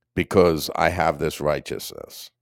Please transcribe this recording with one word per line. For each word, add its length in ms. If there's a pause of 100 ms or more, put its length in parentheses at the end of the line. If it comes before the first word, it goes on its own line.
(140)
because 600
I 160
have 280
this 220
righteousness. 880 (120)